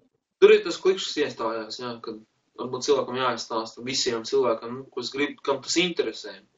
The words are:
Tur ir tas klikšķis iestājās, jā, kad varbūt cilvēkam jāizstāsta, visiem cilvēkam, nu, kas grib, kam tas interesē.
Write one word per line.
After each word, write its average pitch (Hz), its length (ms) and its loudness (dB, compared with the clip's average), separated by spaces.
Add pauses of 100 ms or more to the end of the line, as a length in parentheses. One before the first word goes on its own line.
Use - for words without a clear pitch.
(420)
Tur 214 100 12
ir 208 100 6
tas 165 140 -4
klikšķis 190 420 0
iestājās, 113 600 -4
jā, 123 220 -8
kad 107 180 -10 (400)
varbūt 123 260 -6
cilvēkam 123 320 2
jāizstāsta, 120 680 -4
visiem 123 400 -2
cilvēkam, 120 500 0
nu, 135 120 -12
kas 123 260 -8
grib, 139 280 -2
kam 135 220 -2
tas - 140 -4
interesē. 131 580 -2 (240)